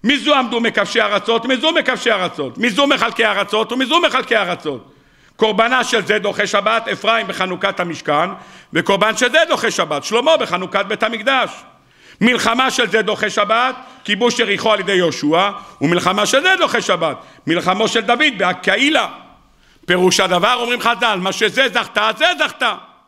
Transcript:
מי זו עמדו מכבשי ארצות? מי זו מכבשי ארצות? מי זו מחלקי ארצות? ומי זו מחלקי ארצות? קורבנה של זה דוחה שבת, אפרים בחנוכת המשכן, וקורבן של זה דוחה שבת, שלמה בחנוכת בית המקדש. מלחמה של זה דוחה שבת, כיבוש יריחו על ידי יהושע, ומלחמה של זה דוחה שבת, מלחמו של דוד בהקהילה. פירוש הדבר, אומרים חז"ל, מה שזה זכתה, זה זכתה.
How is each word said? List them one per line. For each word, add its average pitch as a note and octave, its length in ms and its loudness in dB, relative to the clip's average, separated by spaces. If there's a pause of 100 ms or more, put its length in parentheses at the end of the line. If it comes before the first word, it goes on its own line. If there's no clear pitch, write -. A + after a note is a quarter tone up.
מי C#4 140 4
זו C#4+ 180 2
עמדו A#3+ 240 0
מכבשי A3 420 0
ארצות? G#3+ 440 0
מי C4 120 0
זו D#4 140 0
מכבשי C4 400 0
ארצות? D#3+ 460 -4
מי A#3+ 120 0
זו C#4 180 2
מחלקי A#3 380 0
ארצות? G#3 460 0
ומי C4 140 0
זו D#4 160 2
מחלקי B3 360 0
ארצות? E3+ 540 -4 (440)
קורבנה A3+ 480 2
של A3 220 0
זה G#3 140 2
דוחה G3+ 280 -2
שבת, G#3+ 400 0
אפרים G#3+ 400 0
בחנוכת F#3 520 -4
המשכן, E3 500 0 (440)
וקורבן G3 440 2
של B3 140 0
זה D#4+ 180 4
דוחה A3+ 220 0
שבת, D#3 320 -2
שלמה C#4 340 2
בחנוכת F3+ 480 -2
בית G3+ 180 -4
המקדש. A3+ 460 -2 (720)
מלחמה A#3+ 500 2
של A#3 180 0
זה A3 120 2
דוחה G#3 280 -2
שבת, A3+ 460 0 (280)
כיבוש G#3 360 0
יריחו G#3 320 0
על G#3 80 2
ידי F#3 120 -4
יהושע, E3+ 580 2 (320)
ומלחמה F3 440 0
של C4 160 2
זה F#4 180 4
דוחה B3 220 0
שבת, E3 360 -2 (300)
מלחמו F3+ 400 0
של A3 140 0
דוד A#3+ 360 2
בהקהילה. G3+ 680 2 (800)
פירוש F3+ 340 2
הדבר, F#3 340 2
אומרים A#3+ 280 -2
חז"ל, A3+ 400 0
מה F#3+ 100 -2
שזה A#3+ 420 0
זכתה, A3 440 0
זה D4+ 80 0 (140)
זכתה. B3 360 -2 (320)